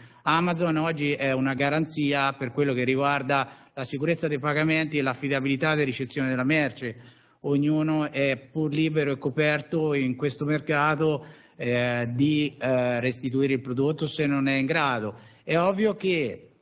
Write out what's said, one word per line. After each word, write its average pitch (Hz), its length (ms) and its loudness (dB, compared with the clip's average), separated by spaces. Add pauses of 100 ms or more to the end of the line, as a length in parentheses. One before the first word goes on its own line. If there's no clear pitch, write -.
(240)
Amazon 165 540 2
oggi 151 360 0
è 135 180 0
una 131 220 0
garanzia 143 800 0
per 131 180 -6
quello 143 220 0
che 123 100 0
riguarda 139 880 0
la 135 100 -8
sicurezza 160 440 -2
dei 147 120 -2
pagamenti 151 580 0
e 139 60 2
l'affidabilità 135 680 0
della 151 100 2
ricezione 131 440 -2
della 127 160 0
merce. 131 520 0 (460)
Ognuno 151 720 0
è 139 240 0
pur 151 380 -4
libero 151 380 0
e 131 60 -2
coperto 151 760 0
in 131 220 0
questo 143 280 -4
mercato, 151 800 0 (320)
eh, 120 560 0
di, 147 460 0
eh, 123 420 0
restituire 127 540 0
il 120 80 0
prodotto 139 460 -2
se 151 180 -2
non 139 220 2
è 135 80 2
in 135 100 2
grado. 131 540 -2 (240)
È 160 120 -2
ovvio 196 400 2
che 165 520 -2 (140)